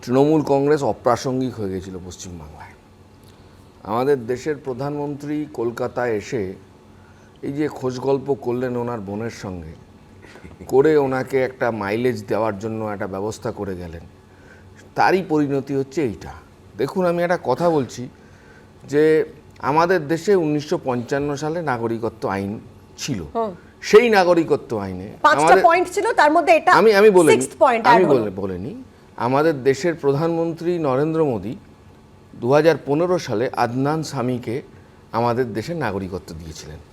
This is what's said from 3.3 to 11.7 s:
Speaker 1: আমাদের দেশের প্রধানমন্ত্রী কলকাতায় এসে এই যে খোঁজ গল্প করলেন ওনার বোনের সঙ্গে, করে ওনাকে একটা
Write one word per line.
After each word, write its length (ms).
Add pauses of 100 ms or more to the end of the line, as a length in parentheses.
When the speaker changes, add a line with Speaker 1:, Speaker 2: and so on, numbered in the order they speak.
Speaker 1:
আমাদের 440
দেশের 280
প্রধানমন্ত্রী 1000
কলকাতায় 580
এসে 420 (880)
এই 120
যে 140
খোঁজ 320
গল্প 340
করলেন 440
ওনার 220
বোনের 300
সঙ্গে, 440 (920)
করে 300
ওনাকে 460
একটা 280